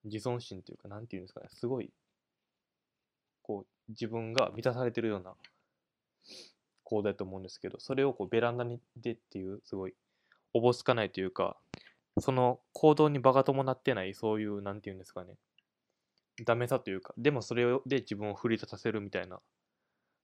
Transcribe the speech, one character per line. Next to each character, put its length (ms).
自 160
尊 200
心 220
と 80
い 40
う 20
か、 100
な 140
ん 80
て 80
言 40
う 20
ん 20
で 40
す 60
か 60
ね、 100
す 160
ご 140
い、 120
こ 240
う、 240
自 160
分 260
が 180
満 120
た 120
さ 100
れ 80
て 80
る 80
よ 100
う 40
な 120
行 100
動 60
だ 60
と 100
思 140
う 20
ん 20
で 60
す 100
け 120
ど、 100
そ 140
れ 100
を 80
こ 120
う 40
ベ 120
ラ 100
ン 80
ダ 60
に 140
出 160
っ 40
て 220
い 120
う、 140
す 100
ご 140
い 60
お 80
ぼ 140
つ 80
か 120
な 100
い 60
と 100
い 40
う 60
か、 260
そ 140
の 280
行 200
動 140
に 100
場 140
が 120
伴 280
っ 100
て 120
な 100
い、 80
そ 220
う 80
い 40
う、 140
な 140
ん 80
て 80
言 40
う 20
ん 20
で 80
す 80
か 100
ね、 100
ダ 100
メ 140
さ 120
と 100
い 40
う 60
か、 160
で 140
も 100
そ 140
れ 180
を、 140
で 140
自 140
分 160
を 40
奮 200
い 40
立 120
た 60
せ 160
る 80
み 100
た 120
い 40
な、 140